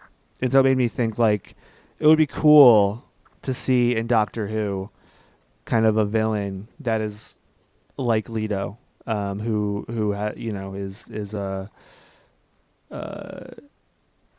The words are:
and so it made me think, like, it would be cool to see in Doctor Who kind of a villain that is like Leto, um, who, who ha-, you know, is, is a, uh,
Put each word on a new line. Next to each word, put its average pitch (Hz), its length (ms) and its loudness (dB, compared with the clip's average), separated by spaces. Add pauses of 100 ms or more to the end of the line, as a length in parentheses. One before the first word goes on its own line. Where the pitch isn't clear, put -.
(400)
and 127 120 -2
so 135 80 6
it 131 40 4
made 131 120 4
me 123 120 2
think, 113 300 -4
like, 107 360 0 (440)
it 151 80 0
would 156 120 6
be 151 80 2
cool 120 800 6 (380)
to 131 120 -2
see 123 400 0
in 113 120 -4
Doctor 110 420 0
Who 104 420 -4 (760)
kind 113 220 2
of 107 100 4
a 107 80 2
villain 104 640 -2 (120)
that 113 200 -2
is 107 380 -8 (580)
like 113 320 0
Leto, 104 480 -4 (300)
um, 101 340 -4
who, 104 480 -2
who 107 240 -2
ha-, 104 240 -4
you 113 160 -6
know, 98 220 -8
is, 98 340 -10
is 107 260 -8
a, 98 360 -6 (1200)
uh, 50 540 -10 (960)